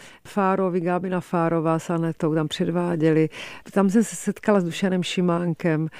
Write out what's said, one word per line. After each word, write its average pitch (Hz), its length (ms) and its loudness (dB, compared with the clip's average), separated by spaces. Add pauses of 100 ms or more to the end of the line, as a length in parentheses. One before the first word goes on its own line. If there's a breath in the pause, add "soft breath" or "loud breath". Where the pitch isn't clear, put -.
(280 loud breath)
Fárovi, 190 540 0
Gábina 180 380 -2
Fárová 165 600 0
s - 100 -6
Anetou 165 460 0
tam 156 120 0
předváděli. 165 800 2 (440 loud breath)
Tam 196 160 4
jsem 214 140 4
se - 120 -8
setkala 208 440 0
s 180 40 2
Dušanem 180 400 -2
Šimánkem. 170 840 0 (120 loud breath)